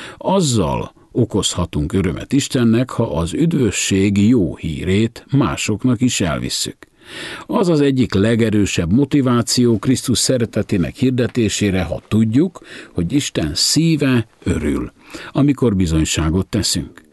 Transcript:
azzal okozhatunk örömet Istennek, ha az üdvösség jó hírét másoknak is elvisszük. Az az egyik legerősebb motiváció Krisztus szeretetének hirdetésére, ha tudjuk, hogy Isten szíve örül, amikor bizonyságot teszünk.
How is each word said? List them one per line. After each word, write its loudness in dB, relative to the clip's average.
azzal 0
okozhatunk -2
örömet -2
Istennek, 2
ha -2
az -4
üdvösség 2
jó 2
hírét -2
másoknak 0
is 0
elvisszük. -4
Az 0
az 4
egyik 2
legerősebb 2
motiváció 2
Krisztus 0
szeretetének -2
hirdetésére, 0
ha -6
tudjuk, 2
hogy -4
Isten -2
szíve 2
örül, -4
amikor 2
bizonyságot 0
teszünk. -4